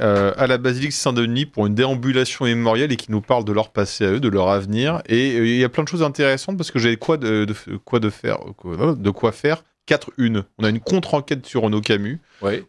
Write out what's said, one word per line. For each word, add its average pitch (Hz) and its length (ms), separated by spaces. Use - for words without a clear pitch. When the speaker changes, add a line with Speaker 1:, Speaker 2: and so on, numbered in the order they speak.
Speaker 1:
euh, 101 360
à 127 100
la 127 100
basilique 127 360
Saint-Denis 120 520
pour 107 220
une 104 80
déambulation 127 680
mémorielle 117 460
et 123 40
qui - 160
nous 107 100
parlent 123 240
de 104 60
leur 107 180
passé 104 360
à 95 80
eux, 117 60
de 135 100
leur 95 200
avenir. 107 580
Et, 123 300
euh, 117 80
il 117 120
y 127 60
a 127 60
plein 151 140
de 147 40
choses 175 140
intéressantes 143 560
parce 170 140
que 131 80
j'ai 117 180
quoi 160 200
de, 110 280
de, 104 100
quoi 123 140
de 107 100
faire, - 300
quoi, 95 400
de 101 140
quoi 110 200
faire. 151 320
Quatre - 320
unes. 113 280
On 107 60
a 107 60
une 110 100
contre-enquête 147 680
sur - 180
Renaud 107 180
Camus. 107 380
Speaker 2:
Oui. 98 280